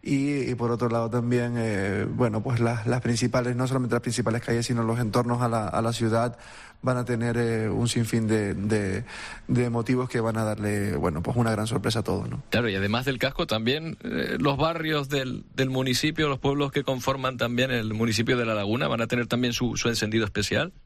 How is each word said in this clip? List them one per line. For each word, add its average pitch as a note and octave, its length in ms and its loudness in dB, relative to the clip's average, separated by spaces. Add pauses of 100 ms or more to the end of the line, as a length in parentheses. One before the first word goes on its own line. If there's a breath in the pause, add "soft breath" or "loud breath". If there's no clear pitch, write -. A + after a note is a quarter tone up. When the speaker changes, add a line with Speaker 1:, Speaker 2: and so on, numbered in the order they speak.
Speaker 1:
Y, C#3 480 0
y B2+ 60 0
por A#2 160 0
otro A#2 160 0
lado A#2 220 0
también, A#2+ 480 2
eh, G#2+ 520 0
bueno, A2+ 320 0
pues B2 160 0
las, A#2 300 0
las B2 120 2
principales, B2 540 0
no B2+ 140 0
solamente B2 260 0
las A#2+ 80 0
principales A#2 400 -2
calles, A#2 240 0
sino A#2 160 0
los A2+ 160 0
entornos A#2+ 440 0
a A#2+ 60 2
la, A2+ 200 0
a - 140 0
la A2+ 100 0
ciudad A2+ 460 0 (440 loud breath)
van B2+ 140 2
a B2 80 -2
tener, A#2+ 320 0
eh, A2+ 320 2
un G#2+ 200 0
sinfín A2+ 380 0
de, G#2+ 280 2
de, G2+ 500 0 (440 loud breath)
de B2 200 2
motivos B2 400 0
que B2 120 -2
van A2 180 0
a A2 60 0
darle, G#2 520 -2
bueno, E2+ 260 -2
pues A#2 140 -2
una A#2 140 2
gran G#2+ 160 0
sorpresa A2+ 320 -2
a G#2+ 40 -2
todos, F#2 280 -2
¿no? - 180 -8
Speaker 2:
Claro, A2+ 220 0
y F#2+ 60 -2
además G#2+ 280 0
del C3 140 -2
casco C3 280 -2
también, C3 560 -2
eh, - 380 -4
los C#3 160 4
barrios D#3 540 0
del, C3 340 -2 (100)
del C3 140 2
municipio, C3 640 2
los C3 80 -2
pueblos C#3 340 2
que C#3+ 100 0
conforman C3 540 -2
también A#2+ 340 0
el A2 220 0
municipio A#2 460 2
de A#2 80 0
La A2 80 0
Laguna G#2+ 340 0
van A#2 140 0
a A2+ 40 0
tener A#2+ 200 0
también B2 260 0
su, A#2 240 0
su A#2 140 0
encendido A2 340 2
especial. A#2 480 -2 (140)